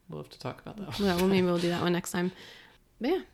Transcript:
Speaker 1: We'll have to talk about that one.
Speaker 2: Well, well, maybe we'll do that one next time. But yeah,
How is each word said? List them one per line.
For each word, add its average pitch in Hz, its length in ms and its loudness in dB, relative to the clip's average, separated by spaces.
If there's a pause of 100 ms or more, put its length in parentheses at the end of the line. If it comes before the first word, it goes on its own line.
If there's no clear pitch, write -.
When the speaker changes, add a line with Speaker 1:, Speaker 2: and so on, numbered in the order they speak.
Speaker 1:
We'll 151 140 -8
have - 80 -14
to - 80 -20
talk - 240 -10
about - 160 -14
that 202 80 -10 (120)
one. 202 100 0
Speaker 2:
Well, 175 100 4
well, 185 100 4
maybe 190 180 4
we'll 175 120 2
do 170 100 0
that 175 140 0
one 175 100 2
next 175 200 -2
time. 180 200 0 (720)
But 254 80 0
yeah, 359 100 2 (140)